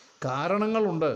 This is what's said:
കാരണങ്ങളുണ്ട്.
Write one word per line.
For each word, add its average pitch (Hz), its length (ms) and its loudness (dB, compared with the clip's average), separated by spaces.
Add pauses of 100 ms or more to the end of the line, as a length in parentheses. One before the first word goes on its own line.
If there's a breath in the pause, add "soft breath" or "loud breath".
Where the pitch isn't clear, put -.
(220 loud breath)
കാരണങ്ങളുണ്ട്. 175 960 0